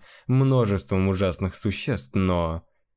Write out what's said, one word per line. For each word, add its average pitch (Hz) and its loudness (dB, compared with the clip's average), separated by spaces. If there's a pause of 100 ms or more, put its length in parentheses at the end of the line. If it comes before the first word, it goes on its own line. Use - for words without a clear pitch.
(280)
множеством 117 2
ужасных 95 0
существ, - -4
но... 87 0 (340)